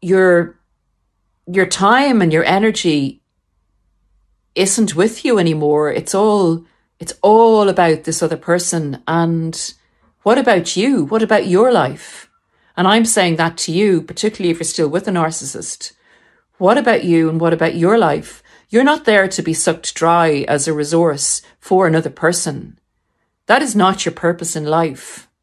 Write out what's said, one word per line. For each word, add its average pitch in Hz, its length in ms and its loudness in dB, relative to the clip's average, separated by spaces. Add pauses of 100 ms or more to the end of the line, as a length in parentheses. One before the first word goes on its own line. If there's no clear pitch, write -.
Your, 180 580 2 (880)
your 180 200 0
time 233 560 2
and 165 100 2
your 160 120 2
energy 175 760 -2 (1300)
isn't 185 420 0
with 220 280 -2
you 240 140 2
anymore. 151 520 0
It's 170 240 -6
all, 196 500 0 (340)
it's 170 220 -14
all 220 480 4
about 170 360 2
this 165 180 -4
other 160 160 -2
person. 170 680 -4
And 165 680 -2 (480)
what 233 160 2
about 220 380 0
you? 220 280 0
What 220 180 -2
about 214 240 0
your 202 260 4
life?" 143 560 -4 (460)
And 180 140 0
I'm 226 160 4
saying 180 320 0
that 165 220 -2
to - 120 -8
you, 180 300 2
particularly 180 500 -4
if 165 80 -4
you're 165 60 -8
still 160 240 -2
with 180 180 -4
a 220 40 -4
narcissist. - 840 -6 (640)
What 202 220 4
about 226 260 0
you 165 240 2
and 160 100 -2
what 165 140 0
about 165 220 -2
your 180 240 2
life? 151 440 -2 (280)
You're 226 120 2
not 302 220 0
there 202 240 4
to 185 140 -8
be 160 100 -4
sucked 165 420 -4
dry 165 540 0
as 143 180 -2
a 160 60 -2
resource 151 680 -2 (180)
for 185 260 2
another 160 220 0
person. 160 680 -4 (680)
That 247 160 2
is 254 160 -4
not 190 300 0
your 165 80 -6
purpose 170 420 -4
in 151 80 -6
life. 156 640 -6 (140)